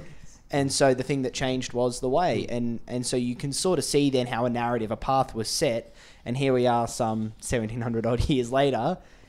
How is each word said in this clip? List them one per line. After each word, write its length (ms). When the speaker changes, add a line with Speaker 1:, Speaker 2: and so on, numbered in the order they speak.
Speaker 1:
And 200
so 220
the 100
thing 200
that 100
changed 400
was 280
the 80
way. 400
Speaker 2:
Mm. 60
Speaker 1:
And, 320
and 180
so 120
you 180
can 160
sort 280
of 60
see 260
then 160
how 180
a 40
narrative, 420
a 40
path 380
was 160
set, 440
and 140
here 160
we 140
are 200
some 540
seventeen 400
hundred 240
odd 240
<laughs> 0
years 220
later, 460